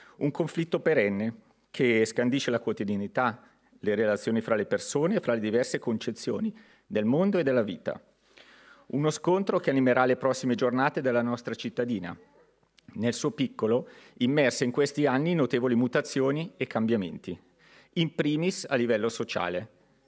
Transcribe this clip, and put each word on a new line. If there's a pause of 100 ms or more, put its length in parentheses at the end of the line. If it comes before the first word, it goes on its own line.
(160)
Un
conflitto
perenne (280)
che
scandisce
la
quotidianità, (360)
le
relazioni
fra
le
persone
e
fra
le
diverse
concezioni (320)
del
mondo
e
della
vita. (840)
Uno
scontro
che
animerà
le
prossime
giornate
della
nostra
cittadina, (800)
nel
suo
piccolo, (300)
immersa
in
questi
anni
in
notevoli
mutazioni
e
cambiamenti, (580)
in
primis
a
livello
sociale. (380)